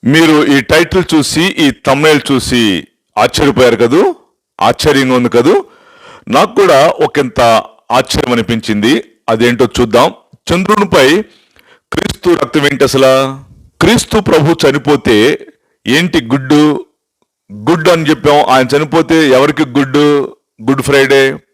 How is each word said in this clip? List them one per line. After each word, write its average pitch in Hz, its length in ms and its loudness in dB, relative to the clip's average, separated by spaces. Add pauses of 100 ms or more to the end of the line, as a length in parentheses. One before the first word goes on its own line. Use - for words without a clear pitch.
(160)
మీరు 156 300 2
ఈ 139 140 2
టైటిల్ 170 440 0 (100)
చూసి, 156 260 0
ఈ 160 300 0
థంబ్‌నెయిల్ 143 500 0 (120)
చూసి 113 540 -2 (320)
ఆశ్చర్యపోయారు 123 580 0
కదూ? 147 380 0 (460)
ఆశ్చర్యంగా 131 560 0
ఉంది 123 120 0
కదూ? 151 360 0 (640)
నాకు 196 320 0
కూడా 160 280 4
ఒకంత 143 520 -4 (520)
ఆశ్చర్యం 123 400 -2
అనిపించింది. 113 720 -2 (240)
అదేంటో 120 400 0 (120)
చూద్దాం. 123 340 0 (380)
చంద్రునిపై 185 680 0 (720)
క్రీస్తు - 380 -6
రక్తం 143 360 -2
ఏంటి 139 180 -2
అసలా? 135 600 0 (360)
క్రీస్తు 226 380 0
ప్రభు 165 380 0 (100)
చనిపోతే 139 800 0 (400)
ఏంటి 156 380 0
గుడ్డు? 139 600 0 (680)
గుడ్ 151 360 -2
అని 165 220 0
చెప్పాం. 147 380 2
ఆయన 127 280 2
చనిపోతే 156 540 0
ఎవరికి 143 320 2
గుడ్డు? 139 720 -2 (260)
గుడ్ 131 200 -2
ఫ్రైడే. 139 540 2 (180)